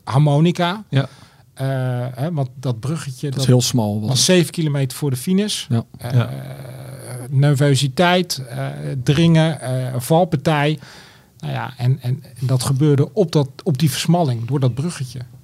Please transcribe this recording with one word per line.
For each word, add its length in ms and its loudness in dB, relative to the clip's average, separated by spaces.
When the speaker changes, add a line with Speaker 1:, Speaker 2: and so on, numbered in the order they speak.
Speaker 1:
harmonica. 840 2
Speaker 2:
Ja. 200 -2
Speaker 1:
Eh, 120 -6
hè, 180 -4
want 220 -2
dat 260 -4
bruggetje, 460 -6
Speaker 3:
Dat 60 -4
Speaker 1:
dat 100 -4
Speaker 3:
is 40 -2
heel 140 6
smal, 400 0
was 80 -4
Speaker 1:
was 80 0
Speaker 3:
het. 100 2
Speaker 1:
zeven 260 4
kilometer 460 -2
voor 120 -2
de 60 -2
finish. 520 -2
Speaker 3:
Ja. 160 0
Speaker 1:
Eh, 140 -10
Speaker 2:
Ja. 180 2
Speaker 1:
nervositeit, 1160 2
eh, 180 -8
dringen, 580 4
eh, 400 -4
valpartij. 800 2
Nou 140 -8
ja, 240 -6
en, 260 0
en 200 -4
dat 220 0
gebeurde 520 2
op, 180 0
dat, 160 2
op 140 0
die 120 2
versmalling, 560 0
door 140 -2
dat 140 2
bruggetje. 460 -6